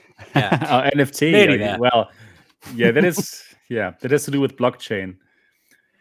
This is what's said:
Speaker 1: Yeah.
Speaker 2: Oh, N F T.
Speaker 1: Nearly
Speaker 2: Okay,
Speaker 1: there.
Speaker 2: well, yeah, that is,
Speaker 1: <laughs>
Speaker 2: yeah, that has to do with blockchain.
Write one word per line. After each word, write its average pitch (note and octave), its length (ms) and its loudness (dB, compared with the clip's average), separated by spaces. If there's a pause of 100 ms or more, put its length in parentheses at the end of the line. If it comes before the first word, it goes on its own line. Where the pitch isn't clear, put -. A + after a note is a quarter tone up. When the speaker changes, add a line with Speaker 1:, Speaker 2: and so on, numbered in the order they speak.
(340)
Speaker 1:
Yeah. C3+ 340 0
Speaker 2:
Oh, C3 120 2
N C#3 200 0
F C3+ 120 0
T. E3 180 0
Speaker 1:
Nearly F#3 240 6
Speaker 2:
Okay, G#2 100 -2
Speaker 1:
there. G2+ 140 -4
Speaker 2:
well, A#2+ 320 0 (640)
yeah, A#2 160 2
that C#3 140 2
is, - 360 -4 (160)
Speaker 1:
<laughs> - 120 -20
Speaker 2:
yeah, G#2 320 -6
that B2+ 100 -8
has C#3+ 140 0
to C#3+ 80 -8
do C#3 80 -2
with C3+ 160 -2
blockchain. G2 600 -6 (840)